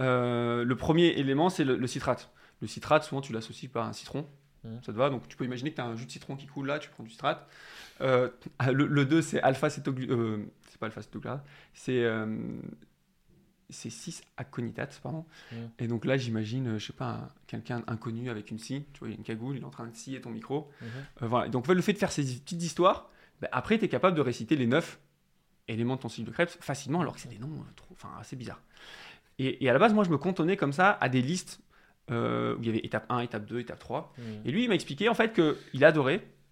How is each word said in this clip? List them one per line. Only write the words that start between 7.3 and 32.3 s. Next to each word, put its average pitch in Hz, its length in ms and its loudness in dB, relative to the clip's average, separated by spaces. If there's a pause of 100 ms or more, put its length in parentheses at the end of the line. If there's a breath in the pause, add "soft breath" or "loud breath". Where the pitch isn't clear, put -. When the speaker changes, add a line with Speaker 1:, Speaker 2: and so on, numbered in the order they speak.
Speaker 1:
Euh, 131 280 4 (300)
ah, 131 120 4
le, 135 160 6
le 143 180 4
deux, 160 160 4
c'est 147 200 0
alpha-cétoglu-, 135 680 0
euh, 110 340 0 (240)
c'est - 100 -20
pas 113 80 -6
alpha-cétoglutarate, 117 560 -10 (300 loud breath)
c'est, 127 300 0
euh, 110 340 0 (1300)
c'est - 200 -12
six - 320 -12 (160)
aconitate, 117 640 -8
pardon. 160 240 -8 (260 loud breath)
Speaker 2:
Mhm. 117 180 -10 (100)
Speaker 1:
Et 120 80 -2
donc 117 180 -2
là, 131 120 2
j'imagine, 120 580 -2
euh, 107 40 -2
je - 80 -8
sais - 60 -12
pas, 127 160 -6
un, 110 180 -8 (200)
quelqu'un 117 400 -6
inconnu 117 420 -6
avec 107 220 -8
une 110 80 -8
scie, 139 340 -8
tu - 60 -20
vois, - 100 -10
il - 20 -6
y 101 40 -8
a - 20 -10
une 107 60 -12
cagoule, 120 340 -6
il - 40 -10
est 139 40 -10
en 139 40 -12
train 117 180 -12
de 117 80 -16
scier 131 260 -12
ton 127 80 -12
micro. 131 420 -6 (100)
Speaker 2:
Mhm. 120 60 -12 (360 loud breath)
Speaker 1:
Euh, 117 40 0
voilà. 113 220 2
Donc, 123 140 0
en 127 40 -12
fait, 180 80 6
le 180 60 4
fait 202 120 2
de 202 40 -6
faire 190 140 0
ces 151 120 0
petites 135 400 -6
histoires, 175 460 2 (320 soft breath)
bah, - 100 -4
après, - 260 2
t'es 185 120 0
capable 170 260 4
de 151 60 4
réciter 120 340 0
les 127 120 4
neuf 156 320 2 (680)
éléments 117 280 -2
de 131 60 -6
ton 117 80 -8
cycle 113 200 -8
de 117 40 -10
Krebs 170 260 0
facilement, 147 420 -2
alors 123 140 -2
que - 60 -16
c'est - 80 -14
des 107 100 -14
noms, 131 140 -10
euh, - 220 -12
trop... - 180 -20
enfin, - 160 -18 (100)
assez 110 160 -14
bizarres. 120 260 -12 (800 loud breath)
Et, 131 240 -2
et 131 60 6
à 120 40 8
la 135 60 8
base, 214 140 8
moi, 208 100 6
je 175 60 2
me 151 80 4
cantonnais 180 400 0
comme 143 160 0
ça 185 180 6 (100)
à 131 80 2
des 127 120 4
listes, 160 400 -4 (500 soft breath)
euh, 117 460 0